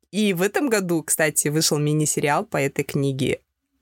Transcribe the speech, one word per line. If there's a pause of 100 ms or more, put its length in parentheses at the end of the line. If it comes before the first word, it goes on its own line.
(100)
И
в
этом
году,
кстати,
вышел
мини-сериал
по
этой
книге. (420)